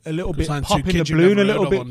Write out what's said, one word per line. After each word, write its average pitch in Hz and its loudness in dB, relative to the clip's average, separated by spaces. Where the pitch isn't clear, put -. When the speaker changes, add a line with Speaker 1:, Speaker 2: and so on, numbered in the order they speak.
Speaker 1:
a 160 -6
little 180 -6
Speaker 2:
Could 143 -8
Speaker 1:
bit 160 -2
Speaker 2:
sign 147 -4
two - -8
Speaker 1:
pop 196 2
in 135 -4
the 180 -2
Speaker 2:
kids 165 0
you've 156 0
Speaker 1:
balloon 196 6
Speaker 2:
never 202 4
Speaker 1:
a - 4
little 202 0
Speaker 2:
heard - 0
of - 0